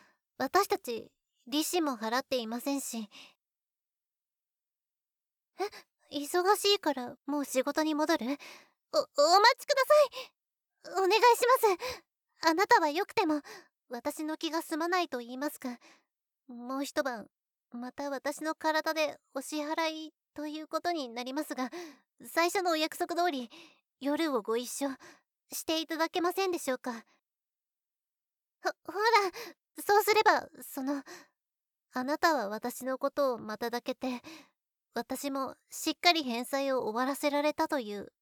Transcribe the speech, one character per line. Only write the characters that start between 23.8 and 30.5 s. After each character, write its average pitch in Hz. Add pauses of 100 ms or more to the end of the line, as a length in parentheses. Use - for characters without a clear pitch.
夜 294
を 226
ご 220
一 240
緒 277 (640)
し -
て 330
い 302
た 330
だ 320
け 349
ま 349
せ 381
ん -
で 339
し -
ょ 254
う -
か。 226 (1600)
ほ、 359 (200)
ほ 349
ら、 415 (840)
そ 403
う -
す 427
れ 427
ば、 359 (140)